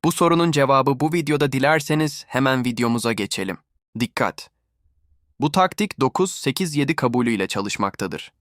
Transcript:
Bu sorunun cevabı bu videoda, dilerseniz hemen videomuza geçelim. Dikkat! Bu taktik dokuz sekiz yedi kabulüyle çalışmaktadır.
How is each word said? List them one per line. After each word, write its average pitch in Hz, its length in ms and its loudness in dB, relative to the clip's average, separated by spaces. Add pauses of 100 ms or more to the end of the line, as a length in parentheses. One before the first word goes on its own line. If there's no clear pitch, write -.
Bu 170 80 2
sorunun 170 380 4
cevabı 135 500 2
bu 156 120 0
videoda, 147 400 0
dilerseniz 151 760 0
hemen 131 380 0
videomuza 117 480 0
geçelim. 98 460 -4 (420)
Dikkat! - 500 -2 (880)
Bu 147 120 0
taktik - 480 0
dokuz 156 320 0
sekiz 147 440 -4
yedi 143 200 0
kabulüyle 117 500 0
çalışmaktadır. 98 960 -6